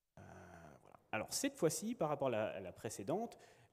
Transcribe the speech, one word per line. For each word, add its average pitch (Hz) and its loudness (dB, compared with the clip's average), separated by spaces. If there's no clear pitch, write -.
Euh, - -18
voilà. - -20
Alors, 110 0
cette - 0
fois-ci, 202 4
par 165 2
rapport 143 2
à 127 4
la, 107 4
à 78 -4
la 90 -8
précédente, 151 -2